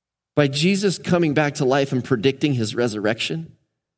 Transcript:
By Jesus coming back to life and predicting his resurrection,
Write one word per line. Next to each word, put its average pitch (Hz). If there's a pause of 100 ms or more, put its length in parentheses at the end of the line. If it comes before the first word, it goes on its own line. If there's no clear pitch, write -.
(340)
By 147
Jesus 185
coming 170
back 147
to 143
life 139
and 127
predicting 135
his 113
resurrection, 117 (440)